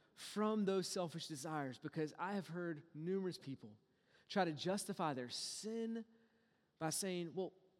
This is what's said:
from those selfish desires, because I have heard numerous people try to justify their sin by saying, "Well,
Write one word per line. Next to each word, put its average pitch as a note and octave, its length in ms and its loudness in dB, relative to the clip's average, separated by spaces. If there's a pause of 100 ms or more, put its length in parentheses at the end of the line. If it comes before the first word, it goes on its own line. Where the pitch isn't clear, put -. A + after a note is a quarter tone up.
(160)
from G#3+ 500 2
those F#3+ 220 4
selfish E3+ 400 -2
desires, C#3+ 540 -2
because D#3 380 0
I F3+ 140 0
have G3 140 -2
heard E3 360 -4 (100)
numerous F3+ 440 0
people B2+ 340 -8 (580)
try F#3+ 160 6
to E3 60 2
justify E3+ 640 0
their B2 160 -4
sin A3+ 760 -4 (760)
by D#3+ 100 2
saying, F3 440 0
"Well, F3+ 200 -2 (260)